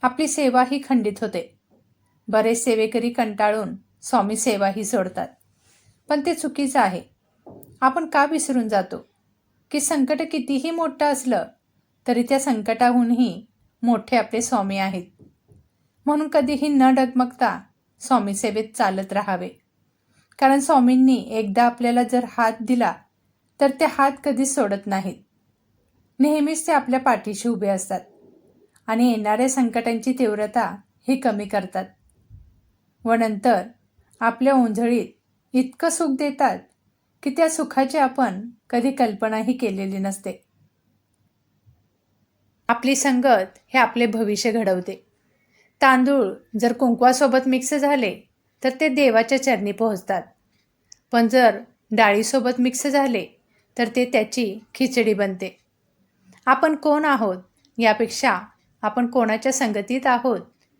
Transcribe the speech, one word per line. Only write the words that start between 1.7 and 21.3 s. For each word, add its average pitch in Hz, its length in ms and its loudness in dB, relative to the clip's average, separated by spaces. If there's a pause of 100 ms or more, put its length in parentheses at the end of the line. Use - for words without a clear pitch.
बरेच 220 360 0
सेवेकरी 220 460 0
कंटाळून 214 680 -2 (260)
स्वामी 220 340 0
सेवाही 202 480 -2
सोडतात, 185 440 -4 (800)
पण 294 180 0
ते 349 80 0
चुकीचं 277 460 -2
आहे. 185 220 0 (760)
आपण 277 260 0
का 294 180 2
विसरून 277 440 -2
जातो 196 400 -2 (640)
की 294 100 -2
संकट 294 420 0 (100)
कितीही 277 380 -2
मोठं 330 360 -2
असलं 262 380 0 (600)
तरी 240 160 0
त्या 269 180 0
संकटाहूनही 233 1040 0 (360)
मोठे 233 340 0
आपले 220 260 -2
स्वामी 196 360 -2
आहेत. 190 260 -4 (1000)
म्हणून 294 220 0
कधीही 285 400 0
न 277 140 4 (120)
डगमगता 254 680 -2 (380)
स्वामी 202 340 0
सेवेत 220 420 -4
चालत 190 360 -2
राहावे, 190 360 -4 (880)
कारण 269 220 4
स्वामींनी 262 560 4
एकदा 220 480 0